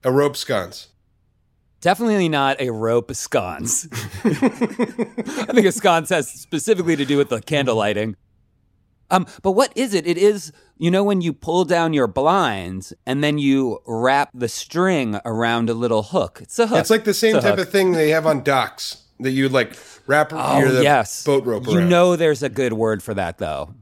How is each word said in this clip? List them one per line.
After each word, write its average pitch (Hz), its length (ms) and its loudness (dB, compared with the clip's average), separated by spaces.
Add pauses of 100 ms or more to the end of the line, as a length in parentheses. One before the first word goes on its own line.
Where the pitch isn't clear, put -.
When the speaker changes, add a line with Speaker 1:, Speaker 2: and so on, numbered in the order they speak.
Speaker 1:
A 127 80 2
rope 143 260 2
sconce. - 520 -6 (920)
Speaker 2:
Definitely 202 480 0
not 139 320 0
a 127 80 -2
rope 113 460 -2
sconce. 92 760 -4
<laughs> - 340 -12
I - 1300 -4
think 226 140 4
a 175 40 4
sconce 165 380 2
has 160 200 -2
specifically 170 680 -2
to 139 100 -2
do 139 120 0
with 143 120 2
the 113 120 -4
candle 135 340 0
lighting. 107 400 0 (960)
Um, 185 160 2 (160)
but 190 80 2
what 247 240 2
is 233 180 -2
it? 165 140 -2
It 170 100 0
is, 196 340 2 (260)
you 170 120 0
know, 190 140 2
when 202 180 0
you 170 120 -2
pull 175 320 0
down 165 280 0
your 131 140 2
blinds 104 840 -2 (120)
and 139 180 -2
then 151 140 0
you 135 500 0
wrap 127 460 0
the 123 140 -4
string 147 760 -2
around 117 440 0
a 120 60 -2
little 113 280 0
hook. 101 380 -4
It's - 160 -12
a 233 100 2
hook. 220 120 2
Speaker 1:
It's - 100 -2
like 220 160 2
the 208 80 0
same 220 220 2
Speaker 2:
It's 214 100 2
a 202 40 6
Speaker 1:
type 202 80 2
Speaker 2:
hook. 190 100 -2
Speaker 1:
of - 40 -12
thing 190 200 4
they 156 180 2
have 160 160 2
on 147 180 2
docks - 600 -2 (160)
that 131 120 -2
you 135 120 0
would, 135 100 0
like, 123 240 0 (300)
wrap 147 260 2
Speaker 2:
Oh, 139 260 0
Speaker 1:
your, 131 120 4
the 127 120 4
Speaker 2:
yes. 139 400 2
Speaker 1:
boat 139 220 2
rope 117 220 -2
Speaker 2:
You 175 100 2
Speaker 1:
around. 175 120 2
Speaker 2:
know 175 260 4
there's 156 260 0
a 139 80 -4
good 123 240 -2
word 110 300 -2
for 113 100 -8
that, 90 240 -4
though. 76 440 -8